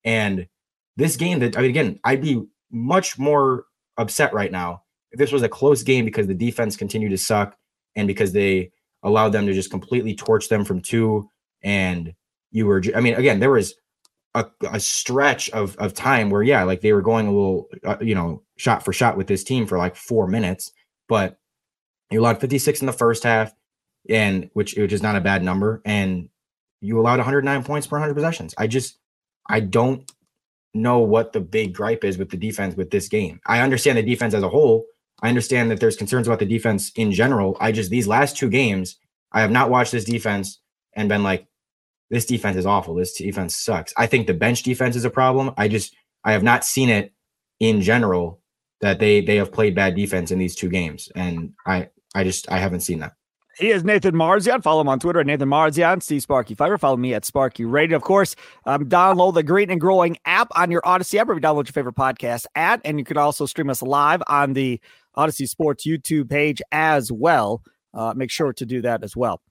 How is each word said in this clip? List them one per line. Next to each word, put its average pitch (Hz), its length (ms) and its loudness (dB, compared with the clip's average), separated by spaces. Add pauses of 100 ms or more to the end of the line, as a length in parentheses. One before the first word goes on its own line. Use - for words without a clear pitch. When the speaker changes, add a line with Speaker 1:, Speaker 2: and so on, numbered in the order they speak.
Speaker 1:
And 104 440 -2 (500)
this 156 180 0
game, 170 240 -2
that, 117 160 -2
I 120 60 0
mean, 131 80 4
again, 127 340 0
I'd 131 200 0
be 135 180 0 (300)
much 170 480 -2
more 135 460 2 (340)
upset 117 340 0
right 101 180 -2
now 87 300 -8 (300)
if 123 80 -14
this 139 120 2
was 135 120 2
a 110 60 0
close 139 340 2
game 127 200 2
because 110 220 -2
the 95 80 -4
defense 113 420 -2
continued 107 340 -4
to 95 100 -2
suck - 360 0 (400)
and 104 120 0
because 98 240 0
they 98 400 0 (320)
allowed 107 260 4
them 104 160 0
to 98 80 0
just 95 160 -2
completely 110 460 -4
torch - 340 0
them 104 160 2
from 92 160 -4
two. 110 480 0 (320)
And 90 540 -4 (340)
you 110 160 0
were, 98 140 4
ju-, 98 160 -2
I 117 60 2
mean, 120 120 4
again, 123 260 4
there 131 120 4
was 110 240 2 (580)
a, 117 140 -2 (240)
a 110 80 -4
stretch - 720 -2
of, 101 260 -4
of 101 160 -4
time 117 380 0
where, 101 100 2
yeah, 120 220 4
like, 92 180 -2
they 107 120 4
were 101 100 4
going 110 240 2
a 101 40 0
little, 95 380 0 (140)
uh, 101 180 -2
you 110 140 0
know, 82 260 -4 (160)
shot - 260 0
for 98 80 -4
shot 113 260 0
with 95 100 -4
this 98 160 -2
team 120 240 -2
for, 92 100 -2
like, 90 180 -2
four 110 300 0
minutes, 95 460 -4 (360)
but 98 300 0 (720)
you 107 100 0
allowed 113 220 2
fifty-six 139 400 -2
in 135 60 -2
the 123 40 -2
first 117 320 0
half, 110 300 0 (560)
and 101 420 0
which, 104 240 -4
which 101 160 0
is 101 100 -2
not 107 140 0
a 95 60 0
bad 98 220 0
number, 101 420 -2
and 95 420 -2 (540)
you 113 180 -2
allowed 120 220 2
a - 20 -2
hundred 135 220 0
nine 139 180 -2
points 147 240 -6
per 147 120 -4
hundred 151 160 -4
possessions. 151 420 -4
I 110 100 -2
just, 123 300 -4 (520)
I 107 120 0
don't 120 500 0 (640)
know 120 260 2
what 110 320 2
the 107 80 -2
big 95 340 -4
gripe 107 300 -2
is 95 140 -2
with 95 120 -6
the 92 60 -8
defense 98 400 -6
with 92 160 -6
this 98 160 -2
game. 95 380 -4
I 117 160 0
understand 131 360 2
the 110 60 2
defense 120 300 0
as 104 100 0
a 92 60 0
whole. 117 380 4 (340)
I 113 80 0
understand 120 420 0
that 107 80 -2
there's 110 160 2
concerns 117 320 -2
about 113 120 0
the 104 60 0
defense 110 520 -2
in 107 160 0
general. 104 480 2
I 110 100 2
just, 107 180 -2
these 110 200 0
last 135 260 2
two 131 140 -2
games, 101 480 -2 (340)
I 107 80 0
have 107 120 2
not 123 180 2
watched 123 240 2
this 113 100 -2
defense 104 560 -4 (320)
and 104 160 -4
been 104 160 0
like, - 240 -2 (640)
"This 117 160 -2
defense 104 320 -2
is 92 80 -2
awful. 95 280 0
This 90 200 -4
defense 95 420 -6
sucks." 87 400 -6
I 113 100 0
think 113 220 0
the 92 60 0
bench 110 300 0
defense 123 340 -2
is 120 80 -4
a 120 40 0
problem. 131 460 0
I 104 140 0
just, 107 260 -4 (300)
I 107 80 2
have 101 100 2
not 123 220 4
seen 131 240 0
it 104 240 0 (480)
in 110 200 2
general 92 600 0 (400)
that 98 180 0
they, 104 220 4
they 104 160 2
have 98 160 -2
played 104 220 2
bad 95 200 0
defense 92 360 -4
in 92 80 -2
these 90 160 -2
two 92 120 -6
games. 85 480 -6
And 85 380 -6 (120)
I, 92 240 -4 (260)
I 98 80 0
just, - 280 -4
I 95 60 -2
haven't 90 240 -2
seen 82 180 -6
that. 73 140 -12 (440)
Speaker 2:
He 196 120 0
is 190 140 2
Nathan 196 320 2
Marzian. 190 460 2
Follow 156 200 2
him 143 80 0
on 135 100 0
Twitter 170 200 0
at 143 80 2
Nathan 139 200 0
Marzian, 160 540 2
see 147 180 -4
Sparky 123 360 -2
Fifer. 202 220 0
Follow 135 200 2
me 123 160 -2
at 107 100 -4
Sparky 131 400 -2
Radio. 151 320 2
Of 143 60 0
course, 190 340 2 (300)
um, 139 240 -2
download 180 460 6
the 160 80 4
Green 180 260 2
and 175 100 0
Growing 175 460 4
app 202 300 2
on 175 160 4
your 170 120 2
Odyssey 185 360 2
app, 226 100 2
or 170 100 -2
download 151 280 2
your - 60 -18
favorite 123 220 -4
podcast 123 600 -2
app, 170 280 0
and 151 140 -4
you 135 80 -6
can 151 120 -4
also 147 280 0
stream 143 240 -4
us 127 120 -4
live 143 460 2
on 143 260 2
the 131 280 -2 (340)
Odyssey 143 300 -2
Sports 147 400 -2
YouTube 151 440 -2
page 147 320 0 (100)
as 151 400 0
well. 117 500 2 (320)
Uh, 110 220 -6
make 131 160 -6
sure 143 200 -2
to 117 140 -10
do 120 160 -4
that 117 220 -2
as 101 120 -14
well. 117 360 -2